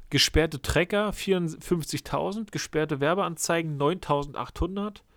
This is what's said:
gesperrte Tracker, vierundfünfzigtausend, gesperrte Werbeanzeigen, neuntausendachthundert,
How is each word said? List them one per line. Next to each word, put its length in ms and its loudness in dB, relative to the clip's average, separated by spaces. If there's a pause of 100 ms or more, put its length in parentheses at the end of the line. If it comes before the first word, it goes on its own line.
gesperrte 520 2
Tracker, 500 2
vierundfünfzigtausend, 1400 -2
gesperrte 500 -2
Werbeanzeigen, 760 0
neuntausendachthundert, 1300 -2 (140)